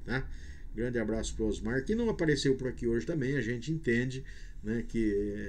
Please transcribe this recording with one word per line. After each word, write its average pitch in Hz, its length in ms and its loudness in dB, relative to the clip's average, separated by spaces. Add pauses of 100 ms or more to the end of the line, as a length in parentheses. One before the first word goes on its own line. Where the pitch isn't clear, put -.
tá? 127 240 -2 (480)
Grande 120 200 0
abraço 110 380 0
pro 110 120 0
Osmar, 107 380 0
que 208 80 2
não 233 160 2
apareceu 147 460 4
por 131 140 -2
aqui 120 180 -2
hoje 113 180 2
também, 143 320 0
a 135 40 0
gente 120 320 -2
entende, 131 500 2 (400)
né, 110 240 -2
que 104 480 2 (140)